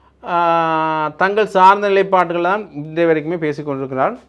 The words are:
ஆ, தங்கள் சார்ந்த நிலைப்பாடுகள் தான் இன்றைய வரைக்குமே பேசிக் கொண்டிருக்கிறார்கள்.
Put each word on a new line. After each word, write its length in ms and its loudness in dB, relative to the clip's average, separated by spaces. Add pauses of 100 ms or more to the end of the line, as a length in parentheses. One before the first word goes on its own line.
(240)
ஆ, 960 0
தங்கள் 300 0
சார்ந்த 420 4
நிலைப்பாடுகள் 540 0
தான் 280 -4
இன்றைய 400 -2
வரைக்குமே 260 -2
பேசிக் 280 -6
கொண்டிருக்கிறார்கள். 640 -4